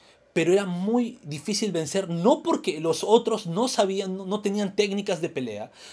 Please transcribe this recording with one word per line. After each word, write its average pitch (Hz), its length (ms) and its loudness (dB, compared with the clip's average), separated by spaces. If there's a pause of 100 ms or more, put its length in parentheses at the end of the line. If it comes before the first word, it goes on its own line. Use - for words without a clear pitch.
(340)
pero 165 180 4
era 196 140 4
muy 214 580 0
difícil 202 480 -2
vencer, 170 380 -2
no 196 320 2
porque 190 380 0
los 160 240 0
otros 220 420 4
no 185 220 0
sabían, 190 500 0
no, 196 80 -10
no 208 160 -4
tenían 202 340 -2
técnicas 196 460 0
de 165 80 -2
pelea, 113 420 -6 (220)